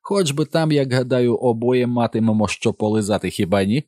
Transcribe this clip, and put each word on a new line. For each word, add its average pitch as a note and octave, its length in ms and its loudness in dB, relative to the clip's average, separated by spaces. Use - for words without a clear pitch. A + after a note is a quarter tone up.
«Хоч G3 300 0
би D3 140 -2
там, D#3+ 260 0
як C3+ 220 2
гадаю, B2 420 2
обоє B2 520 0
матимемо A2+ 600 0
що - 260 -4
полизати, G#2+ 560 -2
хіба G2 340 0
ні?» A2+ 240 0